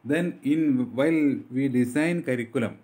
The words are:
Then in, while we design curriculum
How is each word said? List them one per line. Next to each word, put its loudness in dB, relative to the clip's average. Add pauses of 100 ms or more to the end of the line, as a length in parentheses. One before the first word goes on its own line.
Then -2
in, 0
while 2 (120)
we 0
design 0
curriculum -4